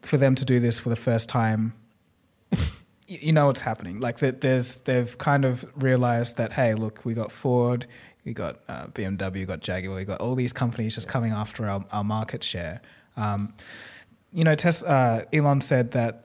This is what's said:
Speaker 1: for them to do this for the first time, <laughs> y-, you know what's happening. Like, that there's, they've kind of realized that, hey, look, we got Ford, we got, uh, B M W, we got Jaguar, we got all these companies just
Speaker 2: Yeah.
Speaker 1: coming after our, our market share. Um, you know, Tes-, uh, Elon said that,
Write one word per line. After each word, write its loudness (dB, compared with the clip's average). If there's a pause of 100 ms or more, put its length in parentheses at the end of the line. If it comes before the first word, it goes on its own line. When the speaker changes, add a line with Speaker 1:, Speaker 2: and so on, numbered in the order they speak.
Speaker 1:
for 0
them 6
to 0
do 4
this 2
for -4
the 0
first 0
time, 2 (400)
<laughs> -18
y-, 2 (480)
you -2
know 6
what's 2
happening. -6
Like, -4
that 0
there's, 2
they've 0
kind 2
of 0 (120)
realized 2
that, -2
hey, 2
look, -4
we -2
got -4
Ford, 0 (380)
we -8
got, -8
uh, -10
B -8
M -4
W, -4
we -8
got -8
Jaguar, -6
we -6
got -6
all -2
these -2
companies -2
just -8
Speaker 2:
Yeah. -12
Speaker 1:
coming 0
after -4
our, -4
our -2
market -4
share. -6 (340)
Um, -2 (800)
you 0
know, 6
Tes-, 2
uh, 4
Elon 4
said 2
that, -2